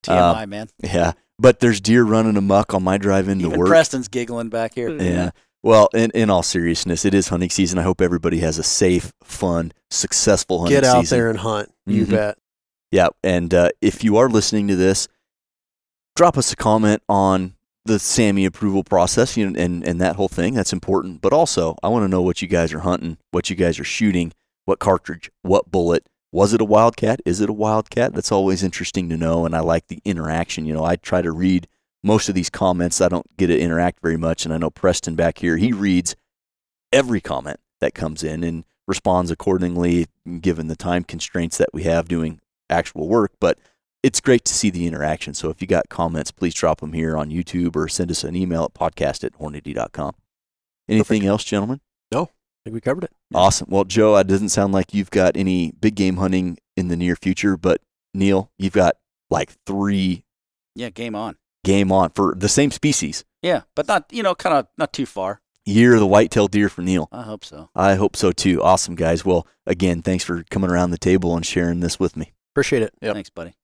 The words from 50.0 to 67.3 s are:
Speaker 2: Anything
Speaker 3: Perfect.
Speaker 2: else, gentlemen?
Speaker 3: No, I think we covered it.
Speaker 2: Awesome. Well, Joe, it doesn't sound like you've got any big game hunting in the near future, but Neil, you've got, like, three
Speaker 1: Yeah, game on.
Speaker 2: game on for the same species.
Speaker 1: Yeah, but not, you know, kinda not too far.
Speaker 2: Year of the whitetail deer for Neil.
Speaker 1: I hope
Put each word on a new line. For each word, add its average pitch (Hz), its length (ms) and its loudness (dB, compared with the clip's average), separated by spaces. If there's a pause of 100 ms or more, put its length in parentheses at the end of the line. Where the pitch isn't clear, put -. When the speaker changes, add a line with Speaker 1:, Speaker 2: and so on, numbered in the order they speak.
Speaker 2:
Anything 107 340 2
Speaker 3:
Perfect. 98 80 -2
Speaker 2:
else, 104 140 0
gentlemen? 107 380 -4 (300)
Speaker 3:
No, 135 120 -4
I 165 60 -10 (340)
think 110 120 -14
we 113 60 -10
covered 160 220 -4
it. - 80 -12 (220)
Speaker 2:
Awesome. - 360 2
Well, 98 140 0
Joe, 107 320 4
it 98 120 4
doesn't 98 220 0
sound 98 240 0
like 95 200 -2
you've 101 180 -4
got 92 260 2
any 90 420 0
big 107 160 0
game 95 220 0
hunting 92 400 -2 (200)
in 92 100 -4
the 87 80 -2
near 87 220 0
future, 95 400 -2
but 87 240 0 (320)
Neil, 98 440 0
you've 95 160 -4
got, 90 220 4 (340)
like, - 220 -2 (160)
three 98 560 -2 (520)
Speaker 1:
Yeah, 117 140 -10
game 110 240 -12
on. 104 220 -10 (280)
Speaker 2:
game 95 280 2
on 92 200 2
for 98 240 0
the 98 140 -2
same 139 220 2
species. - 540 -4 (180)
Speaker 1:
Yeah, 170 180 -2 (140)
but - 120 -4
not, 208 240 -2
you 233 120 -6
know, 185 100 0
kinda 151 340 0 (100)
not 156 160 -6
too 135 120 -4
far. 98 360 -8 (240)
Speaker 2:
Year 113 300 6
of 113 40 6
the 101 80 4
whitetail 104 400 4
deer 104 220 0
for - 120 -10
Neil. 90 300 -2
Speaker 1:
I 123 120 -16
hope 107 220 -16